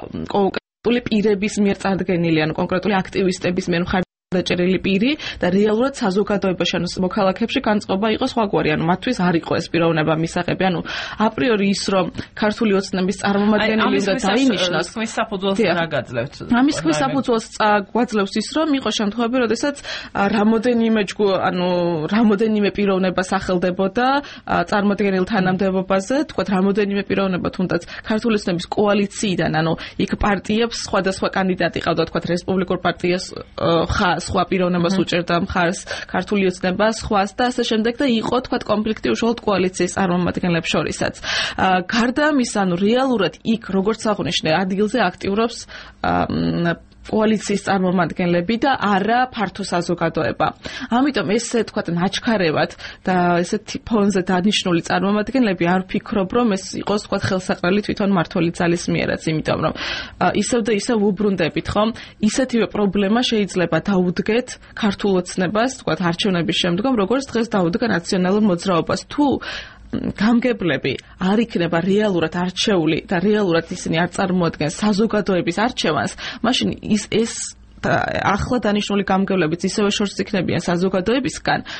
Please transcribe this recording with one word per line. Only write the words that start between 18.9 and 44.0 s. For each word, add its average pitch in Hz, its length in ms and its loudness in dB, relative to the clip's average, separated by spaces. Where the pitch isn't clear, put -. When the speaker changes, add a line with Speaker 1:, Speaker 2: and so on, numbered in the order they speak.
Speaker 1:
შემთხვევები, 233 460 -2
როდესაც, 254 380 0
ა, - 180 -2
რამოდენიმე 220 800 2
ჯგუფ-, 190 360 0
ანუ, 180 300 0
რამოდენიმე 214 680 2
პიროვნება 190 520 0
სახელდებოდა, 190 840 0
ა, - 140 -2
წარმოადგენელ 202 560 2
თანამდებობაზე, 190 920 0
თქვათ, 190 240 -4
რამოდენიმე 196 560 2
პიროვნება, 190 420 -2
თუნდაც 170 340 -2
ქართული 220 360 0
ოცნების 180 320 -2
კოალიციიდან, 202 840 0
ანუ, 160 200 2
იქ - 200 -2
პარტიებს 214 680 0
სხვადასხვა 190 460 0
კანდიდატი 180 500 0
ყავდა, 165 240 0
თქვათ, 165 220 -4
რესპუბლიკურ 180 540 -2
პარტიას, 180 440 0
ა, 165 340 0
ხა-, 180 280 0
სხვა 180 300 -2
პიროვნებას 180 520 0
Speaker 2:
მმ. 175 40 2
Speaker 1:
უჭერდა 175 360 0
მხარს 180 420 0
ქართული 185 440 0
ოცნება, 185 400 0
სხვას 208 440 0
და 247 120 0
ასე 247 180 0
შემდეგ 233 320 0
და 285 120 0
იყო, 226 320 0
თქვათ, 254 260 -4
კონფლიქტი 214 440 -2
უშუალოდ 226 320 0
კოალიციის 185 520 0
წარმომადგენლებს 180 800 0
შორისაც. - 420 -2
ა, - 140 2
გარდა 240 440 0
ამისა, 254 360 2
ანუ, 180 160 2
რეალურად 220 640 2
იქ, - 280 0
როგორც 196 340 0